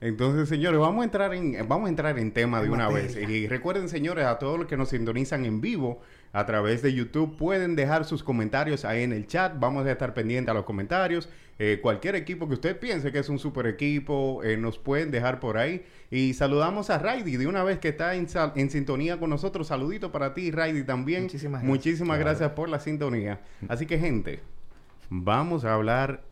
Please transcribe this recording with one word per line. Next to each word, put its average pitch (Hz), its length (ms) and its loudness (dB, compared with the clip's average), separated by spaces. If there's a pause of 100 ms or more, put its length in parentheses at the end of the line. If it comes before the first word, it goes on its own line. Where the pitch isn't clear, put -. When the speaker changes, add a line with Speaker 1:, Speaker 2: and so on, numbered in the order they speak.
Speaker 1:
Entonces, 131 480 2
señores, 156 320 4
vamos 190 220 4
a - 20 2
entrar 196 300 0
en, 127 340 -2
vamos 180 180 2
a 185 40 0
entrar 151 280 0
en 110 140 0
tema 117 280 2
de 107 80 2
Speaker 2:
En 110 40 2
Speaker 1:
una 113 160 2
Speaker 2:
materia. 104 260 0 (120)
Speaker 1:
vez. - 40 -2
Y 110 180 0
recuerden, 175 420 -2
señores, 160 340 0
a 120 140 2
todos 147 200 -2
los 170 80 -4
que 147 120 -2
nos 131 100 2
sintonizan 127 560 0
en 110 160 0
vivo 135 400 -2 (320)
a 101 140 0
través 107 340 2
de 135 140 4
YouTube, 151 420 0
pueden 175 400 2
dejar 151 300 2
sus 151 180 -4
comentarios 135 600 0
ahí 113 160 0
en 123 100 0
el 107 140 -4
chat. 180 320 0
Vamos 135 280 2
a 135 60 2
estar 104 220 -2
pendientes 120 360 0
a 113 40 0
los 104 100 0
comentarios. 165 640 -2 (340)
Eh, 104 200 4
cualquier 123 340 0
equipo 165 320 -4
que 135 60 0
usted 165 240 -2
piense 160 340 -2
que 143 60 0
es 139 100 -2
un 143 100 -2
super 131 280 -2
equipo, 139 760 0
eh, 110 140 2
nos 113 220 -2
pueden 147 320 0
dejar 127 300 0
por 110 180 0
ahí. 170 260 0 (260)
Y 131 220 2
saludamos 156 560 2
a 190 100 2
Raidy 202 380 -2
de 131 100 0
una 185 160 0
vez 185 160 2
que 165 100 -2
está 165 260 0
en 175 160 -2
sa-, 151 260 0
en 135 140 2
sintonía 151 500 0
con 165 80 0
nosotros. 151 380 -2
Saludito 156 440 -2
para 139 220 -2
ti, 170 180 -2
Raidy, 156 340 0
también. 135 400 0
Speaker 2:
Muchísimas 143 360 -6
gracias. 127 80 2
Speaker 1:
Muchísimas 160 480 2
Speaker 3:
Claro. 151 140 2
Speaker 1:
gracias 151 220 2
por 165 180 -4
la 147 100 0
sintonía. 123 600 -2 (280)
Así 120 160 -2
que, 165 140 0
gente, 110 420 0 (720)
vamos 120 560 0
a 110 80 2
hablar 120 580 0